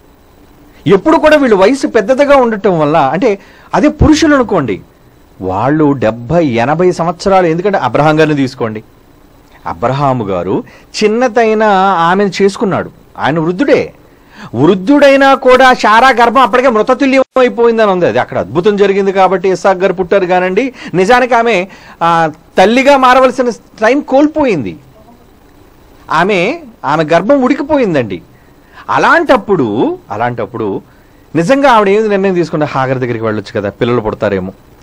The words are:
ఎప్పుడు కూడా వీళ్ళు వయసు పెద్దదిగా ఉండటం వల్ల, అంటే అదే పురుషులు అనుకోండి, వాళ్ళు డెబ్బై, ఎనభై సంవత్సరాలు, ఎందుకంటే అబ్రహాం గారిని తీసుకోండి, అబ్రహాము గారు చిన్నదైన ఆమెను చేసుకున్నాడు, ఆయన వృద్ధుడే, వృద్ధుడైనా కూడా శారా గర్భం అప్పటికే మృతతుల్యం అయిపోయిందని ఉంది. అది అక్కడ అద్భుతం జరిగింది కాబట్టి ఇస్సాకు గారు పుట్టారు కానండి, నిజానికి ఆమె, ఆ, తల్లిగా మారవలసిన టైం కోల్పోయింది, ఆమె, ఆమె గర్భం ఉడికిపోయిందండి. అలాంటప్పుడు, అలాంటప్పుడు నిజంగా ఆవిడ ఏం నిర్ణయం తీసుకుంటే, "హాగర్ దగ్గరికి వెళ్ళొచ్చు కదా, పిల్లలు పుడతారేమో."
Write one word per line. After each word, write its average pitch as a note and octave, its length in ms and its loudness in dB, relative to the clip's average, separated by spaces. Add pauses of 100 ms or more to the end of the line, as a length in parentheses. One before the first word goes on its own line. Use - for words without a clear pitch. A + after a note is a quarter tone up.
(920)
ఎప్పుడు D4+ 260 2
కూడా D4+ 200 4
వీళ్ళు B3 200 2
వయసు B3 300 0
పెద్దదిగా C4 500 2
ఉండటం G#3+ 420 0
వల్ల, D3+ 180 0
అంటే D#3+ 420 0 (360)
అదే A3 140 2
పురుషులు D4+ 460 2
అనుకోండి, E3 460 -2 (600)
వాళ్ళు C3+ 520 0
డెబ్బై, A#2+ 540 -2
ఎనభై C#3+ 460 0
సంవత్సరాలు, F3+ 540 0
ఎందుకంటే F3+ 320 -2
అబ్రహాం C#3+ 420 0
గారిని D3+ 160 0
తీసుకోండి, A#2 460 -6 (840)
అబ్రహాము B2 580 -2
గారు F#2+ 400 -4 (400)
చిన్నదైన A3 580 0 (360)
ఆమెను F#3 320 0 (120)
చేసుకున్నాడు, F#3+ 480 -2 (280)
ఆయన C3 200 -2
వృద్ధుడే, F3+ 540 0 (640)
వృద్ధుడైనా C4+ 800 2
కూడా B3+ 380 4
శారా A#3+ 360 2
గర్భం A#3+ 320 2
అప్పటికే B3 280 2
మృతతుల్యం C4 540 0 (160)
అయిపోయిందని A#3 520 2
ఉంది. F3 160 0
అది A#2 120 0
అక్కడ A#2 200 -4
అద్భుతం E3 380 -2
జరిగింది G3 360 0
కాబట్టి F#3+ 360 0
ఇస్సాకు F#3 300 0
గారు F#3+ 140 0
పుట్టారు F#3 340 -2
కానండి, F#3 480 -2 (200)
నిజానికి A#3+ 400 2
ఆమె, A3+ 340 0 (340)
ఆ, E3 280 0 (280)
తల్లిగా B3 380 4
మారవలసిన C4 540 2 (300)
టైం B3 200 0
కోల్పోయింది, C4 760 -2 (1300)
ఆమె, G3 500 -2 (240)
ఆమె D#3 200 -2
గర్భం G3 380 2
ఉడికిపోయిందండి. B3 800 -2 (680)
అలాంటప్పుడు, G3+ 1080 0 (120)
అలాంటప్పుడు A2+ 720 -6 (540)
నిజంగా C4+ 340 2
ఆవిడ G#3+ 180 2
ఏం G#3 200 0
నిర్ణయం G3 260 -2
తీసుకుంటే, D#3+ 320 -2
"హాగర్ C3 320 -4
దగ్గరికి A#2+ 260 -6
వెళ్ళొచ్చు G#2+ 360 -6
కదా, G2+ 100 -4
పిల్లలు A#2+ 300 -2
పుడతారేమో." G2 520 -4 (300)